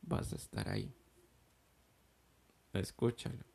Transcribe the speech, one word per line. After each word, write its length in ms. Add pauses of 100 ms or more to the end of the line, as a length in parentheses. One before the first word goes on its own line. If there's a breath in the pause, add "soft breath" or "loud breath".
Vas 320
a 40
estar 320
ahí. 220 (1800)
Escúchalo. 800